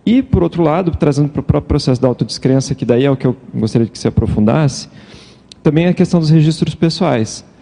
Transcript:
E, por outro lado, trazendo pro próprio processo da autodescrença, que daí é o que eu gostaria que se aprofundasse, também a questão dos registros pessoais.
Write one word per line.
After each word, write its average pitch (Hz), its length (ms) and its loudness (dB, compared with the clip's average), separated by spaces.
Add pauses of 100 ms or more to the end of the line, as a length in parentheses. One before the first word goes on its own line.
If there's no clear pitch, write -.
E, 247 180 2
por 180 200 0
outro 170 200 0
lado, 165 280 0
trazendo 143 400 0
pro 131 120 -6
próprio - 260 0
processo 135 340 0
da 131 40 2
autodescrença, 127 680 -2
que - 100 -6
daí 120 220 2
é 143 40 2
o 135 60 2
que 131 100 -4
eu 127 80 0 (200)
gostaria 113 320 0
que - 120 -16
se - 80 -4
aprofundasse, 117 840 0 (720)
também 160 240 2
a 180 80 2
questão 175 260 0
dos 156 80 0
registros 160 460 2
pessoais. 156 680 -2 (200)